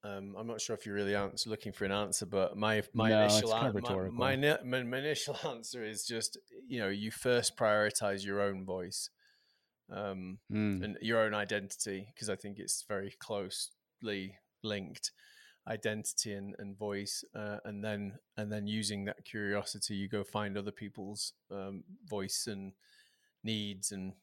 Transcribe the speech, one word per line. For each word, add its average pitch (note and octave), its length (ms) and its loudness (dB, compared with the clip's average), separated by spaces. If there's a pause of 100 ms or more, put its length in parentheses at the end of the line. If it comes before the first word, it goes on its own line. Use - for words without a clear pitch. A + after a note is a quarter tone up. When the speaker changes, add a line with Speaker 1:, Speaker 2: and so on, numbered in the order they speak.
Speaker 1:
Um, G2 340 -6
I'm A2+ 80 -6
not A2+ 140 -4
sure A2 160 -2
if - 100 -10
you G#2 60 -4
really G2+ 240 4
ans-, G2+ 320 0
looking G#2 240 -4
for - 120 -2
an F#2+ 60 2
answer, G2+ 360 0
but F#2+ 300 2
my, G#2+ 240 4 (120)
my A2+ 160 6
Speaker 2:
No, G#2+ 140 10
Speaker 1:
initial G#2 160 10
Speaker 2:
it's A2 140 4
kind A2+ 140 4
of A2 80 2
Speaker 1:
an-, G2 80 2
my, - 60 -4
Speaker 2:
rhetorical. F#2+ 280 0
Speaker 1:
my C3 200 4
ne-, C#3+ 280 4
my, B2+ 200 0
my B2+ 140 -2
initial C#3+ 420 -2
<laughs> - 40 -8
answer A#2+ 380 -6
is G#2+ 240 -4
just, A#2 320 -2 (300)
you B2 100 -4
know, G2+ 100 2
you G#2 220 0
first A#2+ 460 2
prioritize G#2+ 680 4
your G2+ 160 0
own G2 240 0
voice, F#2 460 -4 (800)
um, F#2+ 480 -6 (140)
Speaker 2:
Mm. G#2 320 2
Speaker 1:
and G#2 160 -6
your A2+ 220 4
own G#2+ 120 4
identity, G2+ 840 -2
'cause G#2+ 120 -6
I F#2+ 80 0
think G2+ 240 -10
it's - 260 -4
very G2 320 -4
closely G2 1200 -6 (240)
linked, G2+ 480 -4 (560)
identity G#2+ 680 -2
and, G2 220 -6
and G2+ 220 -10
voice, G2+ 460 -4 (100)
uh, G#2+ 300 -4
and G#2 180 -8
then, G#2 360 -4 (180)
and G#2+ 160 -4
then G#2 160 -2
using G#2 380 -2
that - 180 -6
curiosity, G#2 720 -2
you G2 120 -2
go G2+ 140 0
find G#2 340 -2
other G2+ 160 -4
people's, G2+ 600 -8 (180)
um, G2 320 -8 (220)
voice G2+ 420 -2
and G2 280 -8 (680)
needs G#2 480 -2
and F#2+ 220 -6 (100)